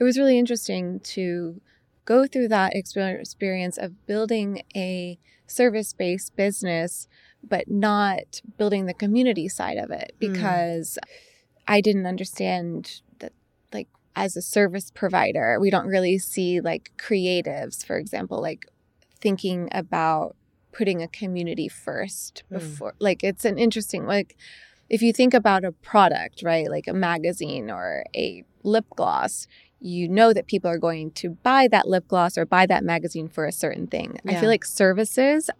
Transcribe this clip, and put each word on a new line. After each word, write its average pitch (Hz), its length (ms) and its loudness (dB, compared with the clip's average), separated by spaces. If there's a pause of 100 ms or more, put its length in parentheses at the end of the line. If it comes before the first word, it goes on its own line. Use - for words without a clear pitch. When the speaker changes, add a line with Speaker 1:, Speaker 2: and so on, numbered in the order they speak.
Speaker 1:
it - 20 4
was 247 160 4
really 269 200 6
interesting 190 640 -2
to 175 600 -6 (460)
go 254 200 6
through 254 220 -2
that 196 260 2
exper-, 190 440 -4
experience 185 600 -6
of 185 280 -10
building 208 540 -2 (160)
a 180 420 -6 (280)
service-based 208 920 0
business, 180 720 -2 (340)
but 208 280 -2
not 202 720 0 (160)
building 202 260 0
the 180 80 -4
community 208 560 2
side - 300 -4
of - 120 -8
it, - 260 -10
Speaker 2:
Mm. - 20 -20
Speaker 1:
because 175 800 -2 (680)
I 208 140 4
didn't 202 260 2
understand 180 920 -6 (200)
that, - 120 -14 (400)
like, 208 160 -10 (260)
as 196 220 -4
a 175 60 -6
service 196 520 0
provider, 120 640 2
we 196 120 4
don't 190 160 2
really 190 320 2
see, 180 420 -2
like, - 380 -6
creatives, 180 880 -2
for - 100 -4
example, 175 460 -6
like, - 240 -8 (520)
thinking 185 540 -2
about 160 640 -2 (360)
putting 196 280 -2
a 165 80 -6
community 175 600 -6
first - 840 -10
Speaker 2:
Mm. 190 80 -8
Speaker 1:
before. 156 400 -10
Like, 196 260 0
it's 196 220 -2
an 202 120 2
interesting, 208 460 0
like, - 320 -2 (540)
if 220 100 2
you 226 140 4
think 247 180 6
about 202 320 4
a 180 80 -4
product, - 680 2
right, 165 280 2
like 151 160 -4
a 170 60 -6
magazine 165 800 -2
or 90 340 -6 (100)
a 90 300 -4 (180)
lip 214 220 2 (100)
gloss, - 520 -2 (340)
you 175 280 -4
know 220 240 6
that 208 140 0
people 185 240 -2
are 170 80 -2
going 160 320 -2
to - 200 -8 (120)
buy 262 260 6
that 214 180 4
lip 185 220 2
gloss 180 300 2
or 165 80 0
buy 185 180 6
that 185 200 2
magazine 165 440 -4
for 160 180 -4
a 156 60 -4
certain - 340 -4
thing. - 400 -6
I 190 60 -2
Speaker 2:
Yeah. 175 80 0
Speaker 1:
feel 214 80 4
like 226 160 2
services 220 960 2